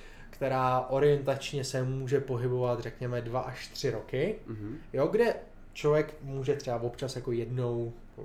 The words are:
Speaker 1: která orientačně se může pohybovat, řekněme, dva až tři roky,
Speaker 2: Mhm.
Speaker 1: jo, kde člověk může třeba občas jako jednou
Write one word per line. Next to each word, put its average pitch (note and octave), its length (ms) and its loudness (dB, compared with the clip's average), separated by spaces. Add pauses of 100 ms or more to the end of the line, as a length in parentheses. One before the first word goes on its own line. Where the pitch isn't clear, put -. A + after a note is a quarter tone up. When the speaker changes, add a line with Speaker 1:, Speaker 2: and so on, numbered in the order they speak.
(300)
Speaker 1:
která B2+ 500 2 (100)
orientačně C3+ 720 4
se C3 200 0
může C3 360 0
pohybovat, B2 600 0
řekněme, B2 420 -4
dva A#2 180 -2
až B2+ 280 -6
tři - 240 -2
roky, C3+ 440 -2 (120)
Speaker 2:
Mhm. A2 300 -8 (160)
Speaker 1:
jo, C3+ 140 4
kde G#3+ 280 4 (380)
člověk D3+ 480 4
může C3+ 340 0
třeba A#2+ 260 -2
občas A#2+ 340 -4
jako B2 160 -4
jednou A#2+ 640 -2 (300)